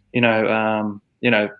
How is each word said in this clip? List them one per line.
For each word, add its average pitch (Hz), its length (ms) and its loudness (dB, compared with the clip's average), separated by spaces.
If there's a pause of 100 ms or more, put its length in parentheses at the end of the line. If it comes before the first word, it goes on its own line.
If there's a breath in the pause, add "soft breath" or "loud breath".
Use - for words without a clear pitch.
(140)
you 120 80 0
know, 110 280 2
um, 107 520 -2 (180)
you 120 100 -2
know, 104 200 2 (100)